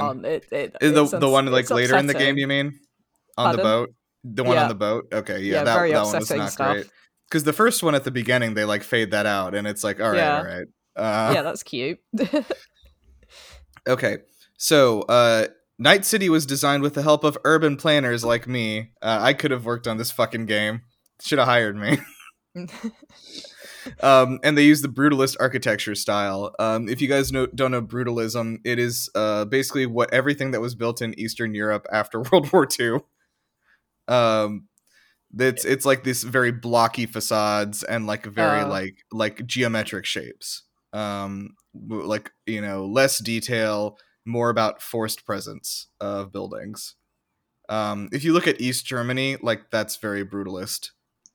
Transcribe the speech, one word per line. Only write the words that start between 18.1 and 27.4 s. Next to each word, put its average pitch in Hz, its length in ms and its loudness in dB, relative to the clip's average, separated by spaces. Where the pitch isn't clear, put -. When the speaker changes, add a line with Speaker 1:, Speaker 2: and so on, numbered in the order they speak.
Speaker 2:
like 117 240 0
me. 110 420 -4
Uh, 110 220 0
I 127 100 6
could 143 200 -2
have 123 120 -4
worked 120 220 -4
on 113 100 -2
this 117 140 -4
fucking 113 360 -2
game. 107 360 -2
Shoulda 139 220 2
hired 117 320 2
me. 107 220 0
<laughs> 180 140 -10
Speaker 1:
<laughs> - 0 -
Speaker 2:
Um, 131 400 6
and 151 160 4
they 147 60 8
use 147 180 8
the 139 60 -2
brutalist 135 520 2
architecture 120 540 0
style. 101 640 -2
Um, 110 320 0
if 123 100 -4
you 139 80 0
guys 135 240 0
know, 131 140 0